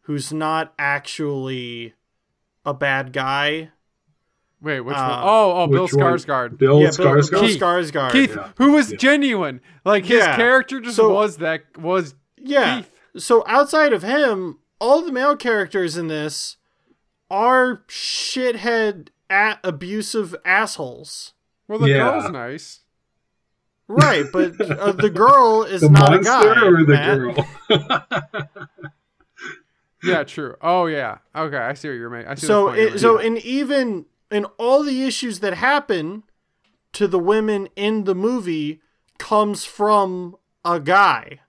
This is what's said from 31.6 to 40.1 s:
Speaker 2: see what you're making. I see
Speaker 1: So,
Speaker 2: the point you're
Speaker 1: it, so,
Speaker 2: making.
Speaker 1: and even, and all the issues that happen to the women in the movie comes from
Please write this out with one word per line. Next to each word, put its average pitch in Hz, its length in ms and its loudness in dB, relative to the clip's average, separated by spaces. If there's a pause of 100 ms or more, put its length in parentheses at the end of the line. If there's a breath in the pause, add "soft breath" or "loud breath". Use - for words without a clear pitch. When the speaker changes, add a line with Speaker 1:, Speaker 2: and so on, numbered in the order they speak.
Speaker 2:
see 151 120 -14
what 139 60 -8
you're 117 160 -10
making. 117 200 -14
I 139 60 -8
see 139 120 -10
Speaker 1:
So, 208 180 2
Speaker 2:
the 196 60 0
point 214 100 -2
you're 220 140 0
Speaker 1:
it, 202 40 -6
so, 226 180 4
Speaker 2:
making. 226 200 -2
Speaker 1:
and 208 80 -10
even, 254 600 -4 (240)
and 208 160 -4 (120)
all 269 260 2
the 262 200 -4
issues 240 360 -6
that 196 140 -4
happen 214 720 -2 (680)
to 202 160 -2
the 180 120 0
women 208 580 -2
in 208 260 -2
the 190 100 -2
movie 175 680 -4 (360)
comes 208 460 -2
from 190 720 -2 (300)